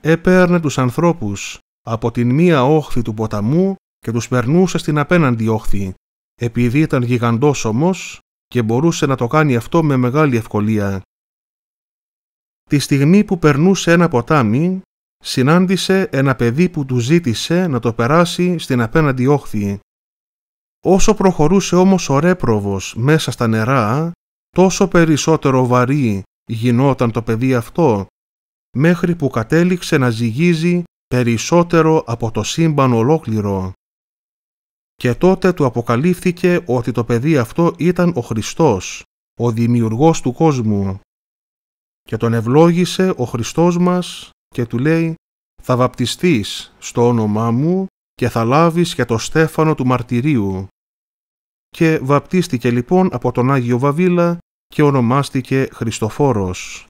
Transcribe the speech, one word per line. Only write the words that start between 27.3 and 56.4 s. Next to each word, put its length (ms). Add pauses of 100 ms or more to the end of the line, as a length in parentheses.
αυτό, 520 (680)
μέχρι 380
που 140
κατέληξε 680
να 120
ζυγίζει 720 (240)
περισσότερο 1000
από 240
το 120
σύμπαν 500
ολόκληρο. 800 (1200)
Και 220
τότε 380
του 120
αποκαλύφθηκε 1000
ότι 260
το 120
παιδί 340
αυτό 400
ήταν 380
ο 60
Χριστός, 840 (360)
ο 120
δημιουργός 720
του 120
κόσμου. 680 (1000)
Και 160
τον 160
ευλόγησε 840
ο 60
Χριστός 540
μας 520 (180)
και 180
του 120
λέει: 380 (460)
«Θα 140
βαπτιστείς 1040
στο 280
όνομά 440
μου 340 (280)
και 160
θα 140
λάβεις 520
και 100
το 120
στέφανο 580
του 100
μαρτυρίου». 840 (1000)
Και 320
βαπτίστηκε 720
λοιπόν 420
από 180
τον 200
Άγιο 280
Βαβίλα 580 (300)
και 160
ονομάστηκε 880
Χριστοφόρος. 1200